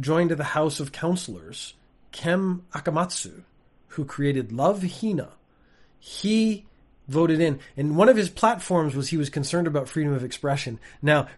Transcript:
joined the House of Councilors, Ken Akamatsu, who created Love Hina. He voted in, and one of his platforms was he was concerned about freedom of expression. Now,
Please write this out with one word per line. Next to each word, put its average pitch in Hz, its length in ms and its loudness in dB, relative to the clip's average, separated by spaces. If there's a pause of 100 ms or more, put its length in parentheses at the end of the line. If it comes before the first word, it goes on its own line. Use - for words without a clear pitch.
joined 165 320 2
the 147 100 -4
House 151 380 0
of 139 100 -8
Councilors, 123 840 -6 (360)
Ken 180 520 -2 (100)
Akamatsu, 160 720 -6 (460)
who 151 140 -6
created 139 460 -2
Love 170 320 0
Hina. 185 460 -4 (720)
He 214 640 0 (400)
voted 160 340 2
in, 160 200 2 (160)
and 147 200 0
one 208 120 6
of 254 80 10
his 202 120 0
platforms 180 680 4
was 139 120 -4
he 165 80 -2
was 147 140 -2
concerned 165 380 0
about 147 200 -2
freedom 147 240 0
of 127 120 -2
expression. 135 560 -4 (200)
Now, 147 380 2